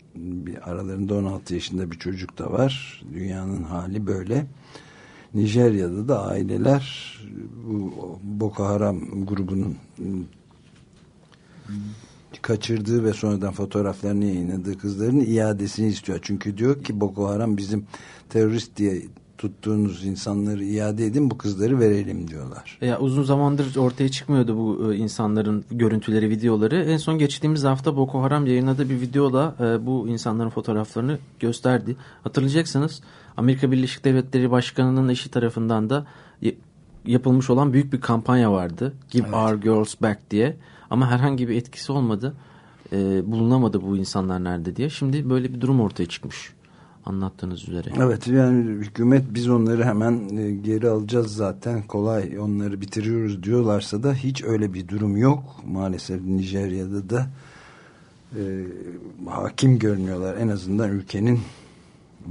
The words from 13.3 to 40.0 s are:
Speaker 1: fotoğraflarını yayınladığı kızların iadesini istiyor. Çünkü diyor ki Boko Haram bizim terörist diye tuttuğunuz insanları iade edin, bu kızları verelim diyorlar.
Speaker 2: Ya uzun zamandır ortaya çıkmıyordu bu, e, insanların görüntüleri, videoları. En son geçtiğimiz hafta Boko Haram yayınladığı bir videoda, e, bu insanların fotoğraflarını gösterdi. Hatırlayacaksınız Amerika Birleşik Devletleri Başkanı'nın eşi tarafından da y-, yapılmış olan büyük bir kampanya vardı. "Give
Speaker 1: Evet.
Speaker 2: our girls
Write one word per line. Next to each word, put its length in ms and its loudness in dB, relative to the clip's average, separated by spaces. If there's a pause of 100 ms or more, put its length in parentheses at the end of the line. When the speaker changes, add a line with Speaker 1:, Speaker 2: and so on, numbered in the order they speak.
Speaker 1:
fotoğraflarını 720 -2
yayınladığı 520 -2
kızların 500 0
iadesini 600 0
istiyor. 340 -4
Çünkü 360 -6
diyor 260 2
ki 180 -4
Boko 260 0
Haram 300 0
bizim 280 -4 (440)
terörist 480 0
diye 240 0 (360)
tuttuğunuz 680 -2
insanları 580 -4
iade 420 -2
edin, 260 2
bu 60 -6
kızları 420 0
verelim 480 2
diyorlar. 540 -12
Speaker 2:
Ya 180 0
uzun 240 2
zamandır 520 2
ortaya 340 2
çıkmıyordu 480 2
bu, 360 0
e, 40 -2
insanların 760 0
görüntüleri, 580 2
videoları. 540 2
En 140 2
son 200 0
geçtiğimiz 460 2
hafta 320 2
Boko 280 2
Haram 220 2
yayınladığı 440 2
bir 120 0
videoda, 580 2
e, 260 2
bu 220 0
insanların 420 -2
fotoğraflarını 680 -2 (200)
gösterdi. 560 0 (280)
Hatırlayacaksınız 800 0 (360)
Amerika 340 4
Birleşik 340 0
Devletleri 460 2
Başkanı'nın 580 2
eşi 220 -2
tarafından 580 0
da 160 0 (360)
y-, 140 0 (500)
yapılmış 440 4
olan 240 4
büyük 200 2
bir 80 -2
kampanya 500 4
vardı. 420 0 (160)
"Give 180 2
Speaker 1:
Evet. 80 -2
Speaker 2:
our 200 2
girls 460 2